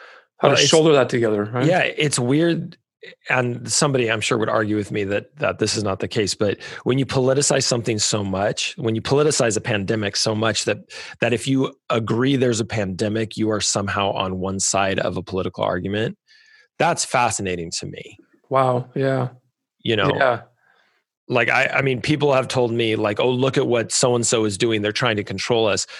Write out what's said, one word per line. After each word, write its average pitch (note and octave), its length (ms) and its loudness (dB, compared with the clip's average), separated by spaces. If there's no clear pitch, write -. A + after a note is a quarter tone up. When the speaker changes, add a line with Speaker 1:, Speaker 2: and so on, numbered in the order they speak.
Speaker 1:
how - 100 4
Speaker 2:
Well, - 80 6
Speaker 1:
to - 40 4
Speaker 2:
it's C#3+ 80 4
Speaker 1:
shoulder D#3+ 260 6
that B2+ 140 4
together, A2 360 0
right? B2 200 -2
Speaker 2:
Yeah, E3 180 4
it's C3+ 360 0
weird. D#3+ 580 0
And A#2+ 420 0
somebody B2+ 400 2
I'm A2 120 0
sure A#2+ 160 0
would G#2+ 100 0
argue A2 280 0
with G#2 140 -2
me G#2 140 -2
that, G2+ 320 -4
that G2+ 220 -2
this G#2+ 180 0
is G#2+ 80 -2
not F#2+ 160 -2
the G2+ 80 -6
case, G#2 260 -2
but G2+ 240 -2
when B2+ 140 0
you C3+ 60 0
politicize C3 600 2
something A#2 340 -2
so G#2 260 -2
much, G2 540 -2
when A2+ 160 -2
you A2+ 80 -2
politicize C3+ 560 2
a - 20 -2
pandemic G#2 560 -2
so A2 180 0
much A2 300 0
that, G#2+ 140 0
that A#2+ 140 2
if A2+ 120 -4
you C3+ 280 0
agree A#2 460 2
there's A#2+ 240 2
a A2 40 -2
pandemic, G#2+ 720 -4
you A2 140 0
are G#2+ 100 -2
somehow G2 520 0
on F#2 260 -4
one F#2+ 200 -4
side G2 400 0
of F#2+ 200 -2
a F2+ 40 -6
political F#2 400 -6
argument, G2+ 540 -2
that's D#3 260 0
fascinating F#2+ 680 -2
to - 120 -8
me. - 340 -14
Speaker 1:
Wow, B2+ 460 0
yeah. C3+ 340 0
Speaker 2:
You A2 160 0
know? F#2+ 180 4
Speaker 1:
Yeah. B2+ 260 2
Speaker 2:
Like, A#2+ 220 2
I, B2+ 200 2
I C3+ 120 0
mean, C3 220 -2
people C#3+ 320 2
have B2+ 140 2
told B2 220 0
me, A2+ 260 0
like, G#2 220 0
"Oh, B2+ 120 2
look C3 260 0
at C3 100 2
what A#2 240 0
so-and-so A#2+ 540 2
is G2+ 140 -2
doing. A2+ 240 0
They're G#2 100 0
trying A#2 240 0
to G2+ 80 -4
control A2+ 420 0
us." G2 200 0